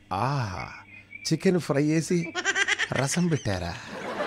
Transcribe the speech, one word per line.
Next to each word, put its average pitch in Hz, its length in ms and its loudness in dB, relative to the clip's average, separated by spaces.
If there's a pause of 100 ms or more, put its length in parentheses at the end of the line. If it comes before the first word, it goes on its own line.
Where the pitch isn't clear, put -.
(140)
ఆహా, 107 540 -2 (640)
చికెన్ 180 260 4
ఫ్రై 143 240 2
చేసి 165 500 2 (600)
రసం 139 340 2
పెట్టారా? 95 460 0 (540)